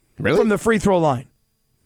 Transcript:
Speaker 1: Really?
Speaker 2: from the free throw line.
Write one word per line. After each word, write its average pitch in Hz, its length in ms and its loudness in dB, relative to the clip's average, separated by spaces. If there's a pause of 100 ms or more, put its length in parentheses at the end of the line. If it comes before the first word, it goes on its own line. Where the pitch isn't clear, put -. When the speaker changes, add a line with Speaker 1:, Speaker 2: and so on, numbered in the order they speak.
(180)
Speaker 1:
Really? - 200 0
Speaker 2:
from 233 100 2
the 202 100 0
free 220 220 0
throw 190 180 2
line. 143 300 -2 (580)